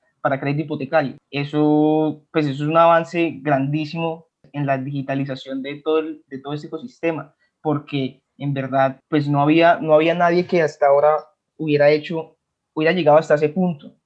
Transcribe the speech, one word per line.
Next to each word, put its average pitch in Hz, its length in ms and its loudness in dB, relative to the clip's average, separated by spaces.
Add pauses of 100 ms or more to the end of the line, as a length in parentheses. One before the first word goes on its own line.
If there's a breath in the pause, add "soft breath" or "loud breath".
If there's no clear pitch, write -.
(200)
para 135 200 -2
crédito 143 240 -4
hipotecario. 151 520 -4 (140)
Eso, 151 1000 0
pues, 156 160 0
eso 139 160 -4
es 151 60 -2
un 160 60 0
avance 165 640 2
grandísimo 151 840 -4 (260)
en 143 140 -6
la 139 140 -2
digitalización 135 800 -8
de 139 140 -10
todo 156 240 -2
el, 156 280 -8
de 135 120 -14
todo 139 160 -10
este 151 100 -12
ecosistema, 160 680 -8 (260)
porque 143 640 -6 (160)
en 143 160 -6
verdad, 135 440 -2 (100)
pues, 147 200 0
no 143 140 2
había, 165 360 4
no 156 140 0
había 160 220 4
nadie 175 320 2
que 175 160 2
hasta 151 240 0
ahora 147 300 4 (380)
hubiera 147 360 2
hecho, 160 440 -4 (380)
hubiera 156 200 2
llegado 156 260 4
hasta 156 160 2
ese 151 140 2
punto 175 460 -4 (100)